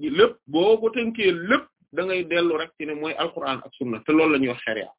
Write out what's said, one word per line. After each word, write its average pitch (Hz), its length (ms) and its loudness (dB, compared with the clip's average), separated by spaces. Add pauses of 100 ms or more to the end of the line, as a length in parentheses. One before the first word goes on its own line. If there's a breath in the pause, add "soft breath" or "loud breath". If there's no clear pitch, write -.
gi, 151 80 -4
lépp 175 280 4 (100)
boo 180 320 4
ko 220 100 0
tënkee 226 420 0
lépp 180 360 0 (240)
da 170 140 -4
ngay 185 200 -2
dellu 170 320 0
rek 160 220 -6
ci 156 60 -10
ne 151 100 -6
mooy 151 220 -6
Alquran 135 460 -4
ak - 140 -20
sunna, 120 280 -6
te 151 60 0
loolu 156 220 6
la 139 60 4
ñuy 131 100 0
wax 120 140 -8
sharia. 110 360 -4